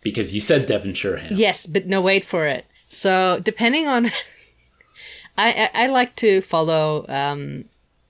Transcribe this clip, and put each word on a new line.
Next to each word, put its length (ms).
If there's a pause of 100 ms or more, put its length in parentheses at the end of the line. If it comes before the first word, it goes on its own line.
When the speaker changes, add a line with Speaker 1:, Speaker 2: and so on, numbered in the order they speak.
Speaker 1:
because 340
you 60
said 260
Devonshire 520
ham. 180
Speaker 2:
Yes, 300
but 200
no, 140
wait 240
for 220
it. 200 (220)
So 540
depending 440
on, 200
<laughs> 1300
I, 360
I, 100
I 20
like 300
to 240
follow, 680
um, 580 (440)